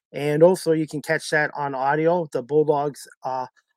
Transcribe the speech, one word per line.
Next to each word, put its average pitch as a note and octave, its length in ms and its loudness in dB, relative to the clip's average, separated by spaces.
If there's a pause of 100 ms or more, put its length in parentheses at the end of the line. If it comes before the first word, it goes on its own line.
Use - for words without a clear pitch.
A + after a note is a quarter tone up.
(120)
And D3 320 0
also F3 300 4
you D#3 140 -2
can D3 140 -8
catch - 300 -4
that D3+ 240 0
on C#3 180 -6
audio, D#3 580 0
the C3 120 -4
Bulldogs, D3 640 0 (160)
uh, C3 240 -6 (300)